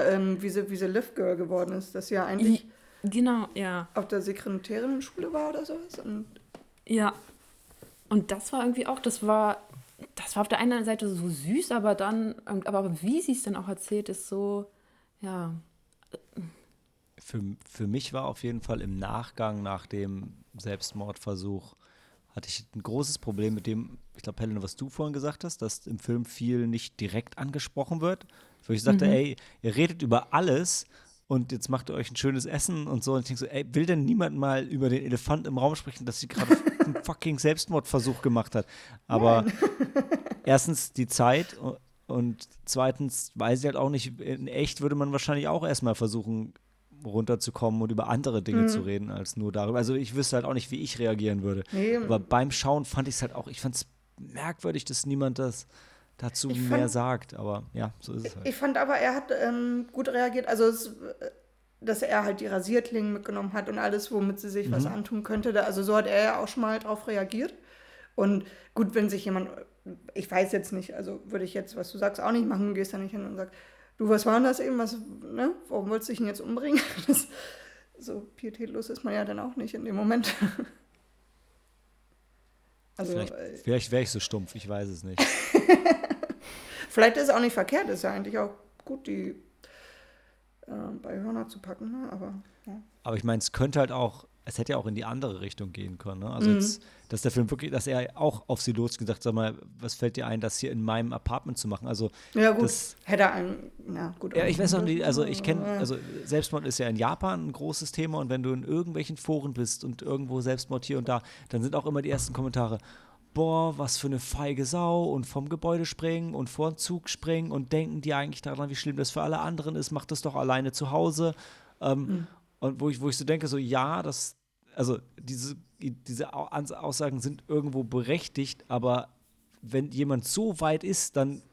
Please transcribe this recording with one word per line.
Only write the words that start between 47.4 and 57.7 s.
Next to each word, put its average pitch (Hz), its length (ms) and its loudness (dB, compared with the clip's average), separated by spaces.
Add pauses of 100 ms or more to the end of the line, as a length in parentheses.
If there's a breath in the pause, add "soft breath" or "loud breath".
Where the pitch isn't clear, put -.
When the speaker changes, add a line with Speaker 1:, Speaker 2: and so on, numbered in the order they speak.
Speaker 3:
und 110 100 2
über 110 180 0
andere 120 320 2
Dinge 113 220 4
Speaker 1:
Mhm. - 40 8
Speaker 3:
zu 220 140 0
reden 101 300 -2
als 101 260 -6
nur 104 140 0
darüber. 104 260 0
Also 120 180 2
ich 127 200 -2
wüsste 135 220 2
halt 120 80 0
auch 131 100 0
nicht, - 160 -4
wie 131 100 -4
ich - 160 -6
reagieren 107 460 2
würde. 98 280 0
Speaker 1:
Nee. 214 260 2
Speaker 3:
Aber 208 220 2
beim 127 320 2
Schauen 143 340 2
fand 135 220 -2
ich's - 140 -4
halt 123 120 -2
auch, - 140 -8
ich - 140 -12
fand's 127 240 -4 (340)
merkwürdig, 147 680 -6
dass - 200 -4
niemand 139 320 0
das 127 300 -4 (500 soft breath)
dazu 123 320 -4
Speaker 1:
Ich 123 100 0
Speaker 3:
mehr 127 200 4
Speaker 1:
fand 120 120 2
Speaker 3:
sagt. 123 440 0
Aber 104 280 -4 (100)